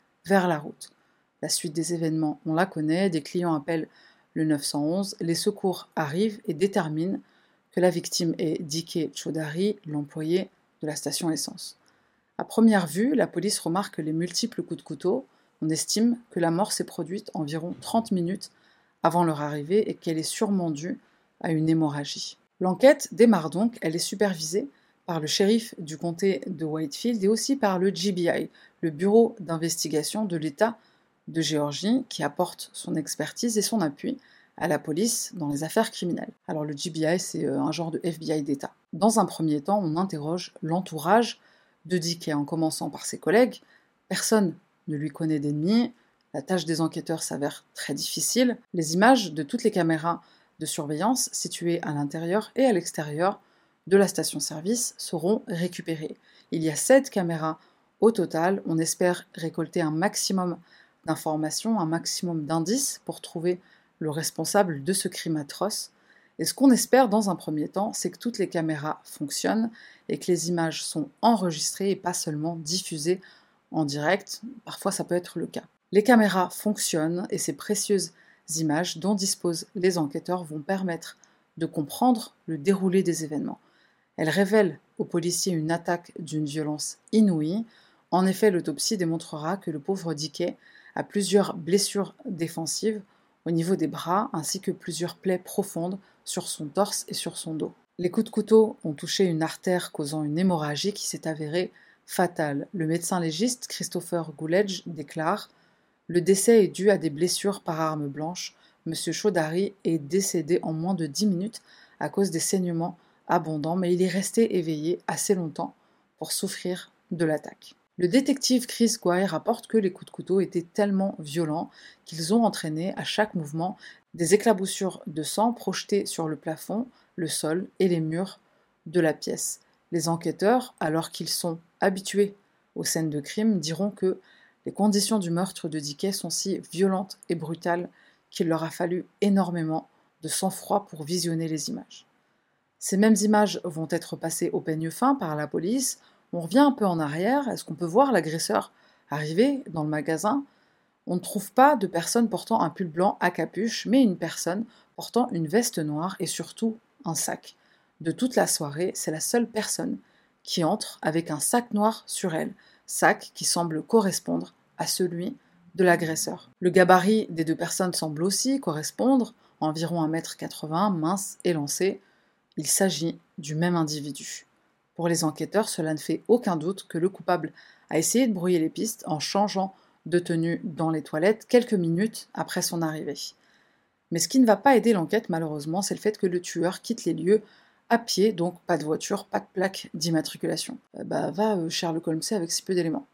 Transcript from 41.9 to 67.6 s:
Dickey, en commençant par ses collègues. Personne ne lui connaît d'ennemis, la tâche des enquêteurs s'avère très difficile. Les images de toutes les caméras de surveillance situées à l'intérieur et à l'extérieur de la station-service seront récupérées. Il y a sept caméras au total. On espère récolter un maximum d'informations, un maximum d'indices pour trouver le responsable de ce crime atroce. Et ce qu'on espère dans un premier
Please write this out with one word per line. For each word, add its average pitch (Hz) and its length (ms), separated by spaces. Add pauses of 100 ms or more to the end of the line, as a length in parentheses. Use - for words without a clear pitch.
Dickey, 165 360
en 147 120
commençant 160 460
par - 160
ses - 120
collègues. 208 420 (480)
Personne 190 480 (320)
ne 151 80
lui 147 140
connaît 156 280
d'ennemis, 160 540 (420)
la 147 80
tâche 180 220
des 160 160
enquêteurs 160 420
s'avère 151 420 (100)
très - 200
difficile. 226 640 (160)
Les 160 200
images 208 380
de 151 120
toutes 233 180
les 214 80
caméras 165 520 (360)
de 160 80
surveillance 165 680
situées 170 500
à 156 100
l'intérieur 165 640
et 262 100
à 247 60
l'extérieur 170 680 (460)
de 180 100
la 196 120
station-service 160 920
seront 180 480
récupérées. 170 680 (340)
Il 165 140
y 160 60
a 147 40
sept 269 360
caméras 165 500 (400)
au 220 100
total. 175 560
On 160 120
espère 175 560
récolter 165 460
un 156 120
maximum 185 640 (460)
d'informations, 156 760
un 165 60
maximum 165 600
d'indices 165 580
pour - 160
trouver 175 400 (380)
le 156 100
responsable 160 760
de 170 80
ce 196 160
crime - 280
atroce. 165 540 (480)
Et 165 60
ce - 100
qu'on 269 160
espère 247 380
dans 202 200
un 180 60
premier 156 340